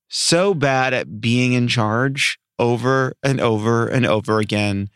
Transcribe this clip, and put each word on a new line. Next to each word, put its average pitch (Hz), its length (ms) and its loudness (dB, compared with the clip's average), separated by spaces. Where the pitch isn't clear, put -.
so 185 460 0
bad 131 400 0
at 104 260 -6
being 123 340 2
in 120 140 2
charge 120 680 0
over 123 640 0
and 135 180 0
over 113 480 0
and 120 180 0
over 110 320 0
again. 101 580 -2